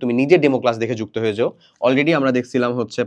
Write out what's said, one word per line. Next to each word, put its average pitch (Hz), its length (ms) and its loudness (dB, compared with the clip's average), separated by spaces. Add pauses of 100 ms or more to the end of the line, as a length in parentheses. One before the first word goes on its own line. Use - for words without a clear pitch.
তুমি 123 200 -2
নিজে 139 220 4
ডেমো 135 200 2
ক্লাস 120 200 0
দেখে 117 180 -2
যুক্ত 107 220 -8
হয়ে 110 160 -2
যাও। 127 100 0 (380)
Already 143 320 2
আমরা 135 180 0
দেখছিলাম 123 440 -2
হচ্ছে 117 260 -6